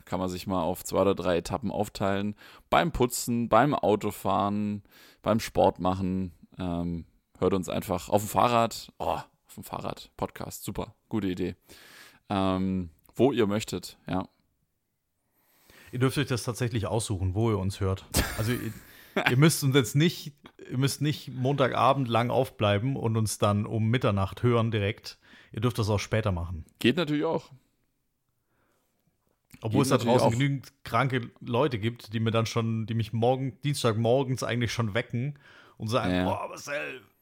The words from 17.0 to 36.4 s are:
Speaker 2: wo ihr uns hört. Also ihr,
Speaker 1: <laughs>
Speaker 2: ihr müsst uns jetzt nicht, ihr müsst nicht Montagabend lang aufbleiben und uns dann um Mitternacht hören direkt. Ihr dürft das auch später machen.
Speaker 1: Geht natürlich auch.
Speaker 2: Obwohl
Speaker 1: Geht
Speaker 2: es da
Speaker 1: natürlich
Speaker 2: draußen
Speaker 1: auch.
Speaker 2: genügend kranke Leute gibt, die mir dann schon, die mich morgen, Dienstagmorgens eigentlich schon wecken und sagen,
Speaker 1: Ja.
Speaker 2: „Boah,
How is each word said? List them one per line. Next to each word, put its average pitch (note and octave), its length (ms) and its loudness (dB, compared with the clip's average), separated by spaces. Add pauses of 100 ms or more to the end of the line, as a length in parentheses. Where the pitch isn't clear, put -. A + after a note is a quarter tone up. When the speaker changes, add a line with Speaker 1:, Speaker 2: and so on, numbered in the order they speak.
Speaker 2:
wo A2 180 2
ihr G#2 60 2
uns F#2+ 220 -2
hört. F#2+ 260 -2 (320)
Also A2+ 140 -2
ihr, A2+ 200 -6 (440)
Speaker 1:
<laughs> F#3+ 140 0
Speaker 2:
ihr B2 80 4
müsst D#3 260 6
uns C3+ 120 4
jetzt C#3 200 4
nicht, D#3 380 0 (360)
ihr C3+ 80 -8
müsst C3+ 240 0
nicht C#3+ 320 -2
Montagabend B2+ 760 2
lang A#2 220 2
aufbleiben A2+ 680 2
und A2+ 220 0
uns A2 220 -2
dann G#2 260 2
um A2 240 0
Mitternacht G#2 540 0
hören A#2 280 2
direkt. G#2 460 -4 (340)
Ihr G#2+ 100 -8
dürft A#2+ 180 0
das G#2 100 0
auch G#2+ 80 4
später G#2 340 -2
machen. E2 320 -6 (140)
Speaker 1:
Geht - 180 6
natürlich D3+ 300 0
auch. - 240 -4 (2000)
Speaker 2:
Obwohl A2 180 0
Speaker 1:
Geht - 40 6
Speaker 2:
es B2 60 2
da C3+ 60 6
Speaker 1:
natürlich A#2 180 4
Speaker 2:
draußen B2 140 6
Speaker 1:
auch. A#2 40 2
Speaker 2:
genügend C3+ 420 -2 (100)
kranke A#2+ 480 0 (100)
Leute B2 380 0
gibt, A#2 340 -6
die A#2 60 -2
mir A2+ 120 0
dann A2+ 140 2
schon, A2+ 400 -2
die A2+ 80 -4
mich A2 180 -2
morgen, B2+ 520 0
Dienstagmorgens B2 800 2
eigentlich A#2+ 280 -2
schon A2 220 -2
wecken B2+ 440 -4 (400)
und A2 120 -8
sagen, A2 240 0
Speaker 1:
Ja. F2+ 120 2
Speaker 2:
„Boah, - 220 -4